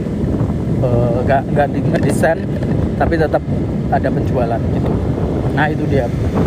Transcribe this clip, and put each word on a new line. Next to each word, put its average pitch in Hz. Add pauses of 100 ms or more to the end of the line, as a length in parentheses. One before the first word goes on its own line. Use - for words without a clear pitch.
(840)
eh, 120 (100)
nggak, 135 (100)
nggak 143
di-, -
ngedesain - (580)
tapi 160
tetap 156 (520)
ada 135
penjualan 117 (120)
gitu. - (600)
Nah, 147
itu 151
dia 139 (380)